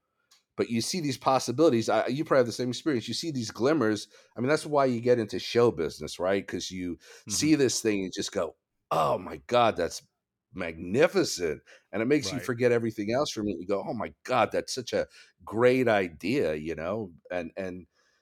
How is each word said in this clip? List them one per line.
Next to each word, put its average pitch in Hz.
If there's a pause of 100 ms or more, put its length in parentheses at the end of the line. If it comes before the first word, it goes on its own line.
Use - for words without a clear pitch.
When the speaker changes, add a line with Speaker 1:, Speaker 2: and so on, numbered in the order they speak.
(540)
Speaker 1:
but 104
you 113
see -
these 139
possibilities. 127
I, 107
you 143
probably 143
have 120
the 107
same 127
experience. 123
You 117
see 165
these 123
glimmers. 110 (300)
I 110
mean, 127
that's 151
why 143
you 123
get 120
into 104
show 120
business, 76
right? 95
'Cause 92
you 90 (280)
Speaker 2:
Mm-hmm. 107
Speaker 1:
see 151
this 135
thing 101
and 92
just -
go, 85 (340)
"Oh 80
my 87
God, 117
that's 82 (500)
magnificent." 90 (280)
And 104
it -
makes 139
you 135
Speaker 2:
Right. -
Speaker 1:
forget 120
everything 113
else 143
from 104
it. 92
You 90
go, 101
"Oh 139
my 85 (120)
God, 113
that's 87
such -
a 87 (340)
great 123
idea," 92
you 78
know? 90 (180)
And, 85
and 92 (360)